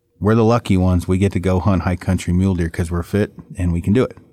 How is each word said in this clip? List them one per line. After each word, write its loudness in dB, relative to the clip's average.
We're 2
the 4
lucky 2
ones. 2
We 0
get 2
to -2
go 0
hunt 0
high -2
country -2
mule 2
deer -2
'cause -6
we're -4
fit -2
and -2
we -2
can 0
do 2
it. -6